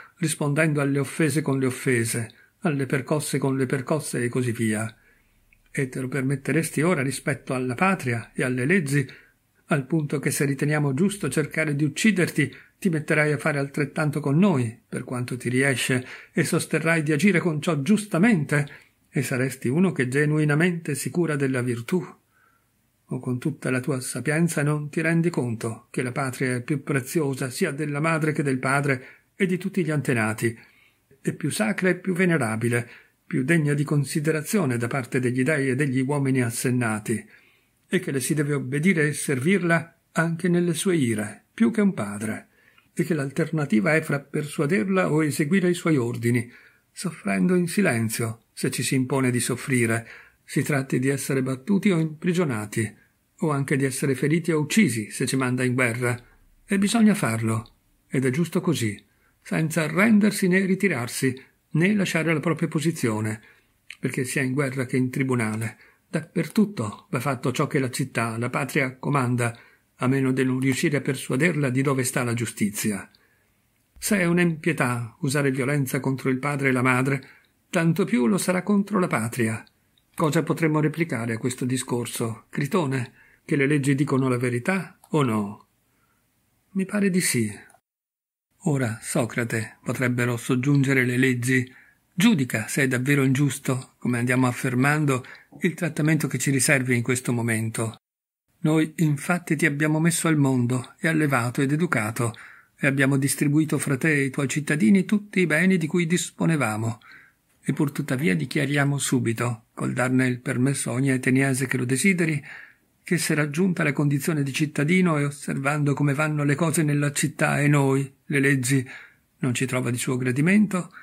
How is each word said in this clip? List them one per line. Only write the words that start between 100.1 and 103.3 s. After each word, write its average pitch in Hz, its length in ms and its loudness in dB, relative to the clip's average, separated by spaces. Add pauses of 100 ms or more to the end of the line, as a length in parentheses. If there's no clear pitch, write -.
al 160 80 4
mondo 127 640 2
e 170 100 0
allevato 139 540 0
ed 139 100 0
educato, 117 640 0 (460)
e 151 60 0
abbiamo 135 300 4
distribuito 147 640 2